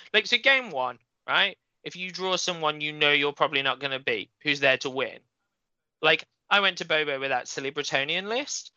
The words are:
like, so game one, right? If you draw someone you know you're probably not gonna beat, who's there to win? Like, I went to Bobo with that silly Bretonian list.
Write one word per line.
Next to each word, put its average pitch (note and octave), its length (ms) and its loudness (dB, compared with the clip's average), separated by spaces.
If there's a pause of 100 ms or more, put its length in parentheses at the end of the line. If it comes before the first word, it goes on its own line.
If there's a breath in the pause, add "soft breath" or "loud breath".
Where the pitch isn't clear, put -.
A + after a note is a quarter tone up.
(120 loud breath)
like, G#3+ 140 2
so A#3+ 120 2
game B3+ 320 2
one, B2+ 280 -4 (280)
right? F3+ 300 2 (260)
If D#3 140 -10
you F#3 140 -10
draw F3+ 260 -2
someone D#3+ 440 -2
you D3+ 120 -6
know D3+ 180 2
you're C#3+ 220 4
probably C#3 300 0
not C3 180 -2
gonna C3+ 180 -4
beat, A#2+ 320 -4 (120)
who's C#3+ 180 0
there C3+ 180 4
to C#3+ 120 -4
win? B2+ 280 -4 (840)
Like, D#3+ 220 4 (260)
I G3+ 100 4
went F#3 180 2
to F3 60 -4
Bobo D3+ 340 0
with C3+ 120 -2
that B2+ 180 -2
silly C#3 240 -6
Bretonian D3 560 -2
list. B3+ 480 -6